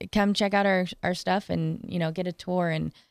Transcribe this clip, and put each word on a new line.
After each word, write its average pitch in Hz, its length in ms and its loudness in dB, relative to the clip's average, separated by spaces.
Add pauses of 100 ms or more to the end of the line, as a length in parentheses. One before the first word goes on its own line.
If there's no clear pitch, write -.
c-, - 60 -10
come 202 260 2
check 196 200 2
out 202 120 4
our, 185 200 4 (180)
our 180 100 0
stuff 185 360 -2
and, 165 360 -2
you 180 140 -4
know, 160 120 0
get 180 160 -4
a 180 40 -4
tour 175 380 -2
and, 156 240 -2 (180)